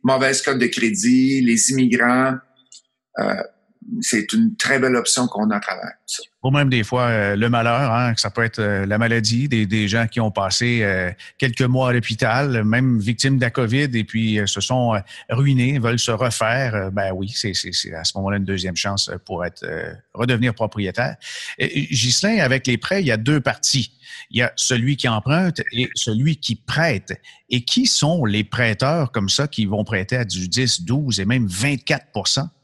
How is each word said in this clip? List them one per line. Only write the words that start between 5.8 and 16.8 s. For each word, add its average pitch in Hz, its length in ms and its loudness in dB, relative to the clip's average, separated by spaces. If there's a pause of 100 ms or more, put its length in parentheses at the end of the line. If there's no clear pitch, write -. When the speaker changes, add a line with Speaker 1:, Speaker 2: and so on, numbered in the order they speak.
Speaker 1:
ça. - 180 -8 (200)
Speaker 2:
Ou 131 80 2
même 143 180 4
des 120 140 2
fois, 123 240 0
euh, 104 280 2
le 113 140 2
malheur, 120 420 2
hein, 120 220 2
que - 80 -2
ça 104 80 -2
peut 117 140 -2
être, 113 160 -4
euh, 101 260 0
la 104 120 0
maladie, 117 500 2
des, 117 180 2
des 104 220 0
gens 113 200 0
qui 120 120 -4
ont 110 120 0
passé, 113 520 0
euh, 92 280 0 (260)
quelques 127 240 0
mois 127 280 2
à 123 40 2
l'hôpital, 120 720 0
même 120 360 2
victimes 123 380 0
de 123 40 2
la 123 80 0
covid, 131 440 0
et 113 100 0
puis, 110 360 0
euh, 101 60 0
se 98 160 -4
sont, 123 340 0
euh, 101 40 0 (300)
ruinés, 131 500 2
veulent 117 200 0
se - 120 -2
refaire, 117 640 0
euh, 95 160 -2